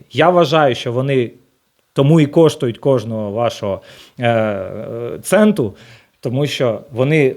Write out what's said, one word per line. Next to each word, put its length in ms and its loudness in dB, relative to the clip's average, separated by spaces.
Я 180 2
вважаю, 440 2
що 180 -6
вони 380 -2
тому 280 4
і 60 4
коштують 520 2
кожного 520 -2
вашого, 500 -4
е, 100 0
е, 920 -4
центу, 520 2
тому 260 -4
що 340 -4
вони 440 2